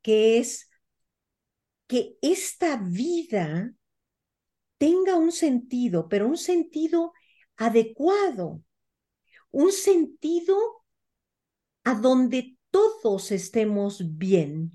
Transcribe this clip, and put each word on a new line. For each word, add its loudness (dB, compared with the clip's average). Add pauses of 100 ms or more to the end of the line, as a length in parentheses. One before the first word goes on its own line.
que 4
es -8 (1200)
que -4
esta -2
vida -4 (1040)
tenga 2
un 2
sentido, -2
pero 0
un -2
sentido -2 (440)
adecuado, 0 (880)
un 2
sentido 0 (1300)
a 0
donde 0 (120)
todos 0
estemos -2
bien 0